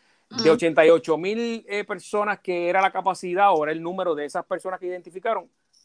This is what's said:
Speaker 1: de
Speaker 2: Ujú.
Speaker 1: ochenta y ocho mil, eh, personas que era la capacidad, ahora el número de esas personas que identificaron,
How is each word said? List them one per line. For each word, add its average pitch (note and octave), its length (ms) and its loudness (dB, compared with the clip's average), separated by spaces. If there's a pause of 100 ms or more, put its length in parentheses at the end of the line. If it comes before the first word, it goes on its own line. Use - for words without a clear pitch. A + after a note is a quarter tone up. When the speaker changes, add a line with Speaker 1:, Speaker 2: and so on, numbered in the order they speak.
(280)
Speaker 1:
de A3+ 140 -8
Speaker 2:
Ujú. D#3+ 100 6
Speaker 1:
ochenta E3 340 4
y D#3+ 40 8
ocho D#3+ 280 4
mil, A3+ 500 -4
eh, G3+ 160 -4
personas G#3 560 -4
que F3 280 -4
era F3+ 120 2
la G3 120 2
capacidad, F#3 540 0
ahora D#3 260 2
el E3 100 -6
número F3 320 -4
de D3 120 -6
esas E3+ 180 -8
personas F#3 340 -8
que F#3 80 -10
identificaron, F3+ 640 -6 (340)